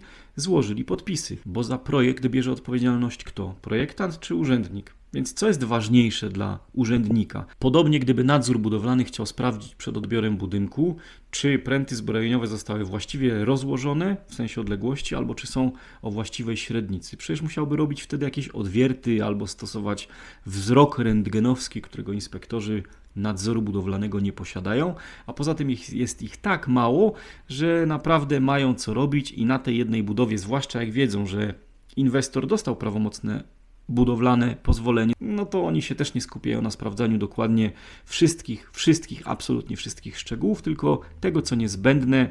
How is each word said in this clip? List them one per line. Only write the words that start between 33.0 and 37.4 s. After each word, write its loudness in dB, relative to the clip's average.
budowlane 4
pozwolenie, 4
no -2
to -2
oni 0
się -4
też -4
nie -2
skupiają -4
na -2
sprawdzaniu 0
dokładnie 2